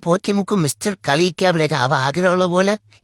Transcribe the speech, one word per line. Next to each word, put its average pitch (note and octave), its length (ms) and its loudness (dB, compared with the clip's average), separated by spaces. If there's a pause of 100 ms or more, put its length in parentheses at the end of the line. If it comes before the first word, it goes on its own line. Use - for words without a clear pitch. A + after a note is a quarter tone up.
പോക്കിമുക്കും F#3+ 580 0
മിസ്റ്റർ F#3 340 -4 (120)
കളിയിക്കാവിലേക്ക് E3 680 0
അവ C3+ 200 0
ആഗ്രഹമുള്ള F3 520 0
പോലെ F#3+ 320 0 (260)